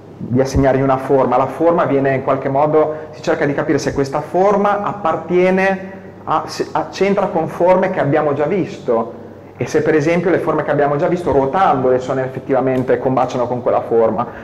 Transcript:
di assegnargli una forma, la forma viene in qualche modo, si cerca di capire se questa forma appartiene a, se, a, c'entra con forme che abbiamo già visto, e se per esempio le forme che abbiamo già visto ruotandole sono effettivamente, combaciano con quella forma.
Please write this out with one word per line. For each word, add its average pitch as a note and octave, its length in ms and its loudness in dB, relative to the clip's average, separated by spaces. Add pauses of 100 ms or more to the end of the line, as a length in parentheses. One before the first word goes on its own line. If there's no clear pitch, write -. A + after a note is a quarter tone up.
(140)
di - 280 -2
assegnargli C3+ 400 2
una C3+ 160 2
forma, B2+ 400 2
la C3+ 80 2
forma E3 400 0
viene C3+ 300 2
in - 60 -4
qualche C3+ 280 -2
modo, D3+ 440 2 (180)
si - 100 -16
cerca F3+ 240 0
di C#3+ 80 0
capire D3 240 0
se B2+ 160 -4
questa C#3 260 -2
forma G3+ 600 2
appartiene F#3 1120 0 (320)
a, D3+ 200 0
se, - 260 -8
a, D#3 200 -4
c'entra G3 380 0
con D#3+ 200 -2
forme F3+ 400 2
che - 100 -4
abbiamo D3 360 2
già D3 100 0
visto, C3 680 -2 (420)
e A#2+ 100 -4
se D3+ 140 0
per D#3+ 140 2
esempio E3+ 340 2
le D#3+ 80 2
forme D3+ 280 -2
che - 60 -2
abbiamo C#3+ 260 2
già F3 100 0
visto E3+ 260 0
ruotandole C3+ 640 2
sono C3+ 220 -4
effettivamente, B2+ 800 0
combaciano B2+ 480 0
con B2 160 -4
quella G#2+ 180 2
forma. A2+ 460 2 (180)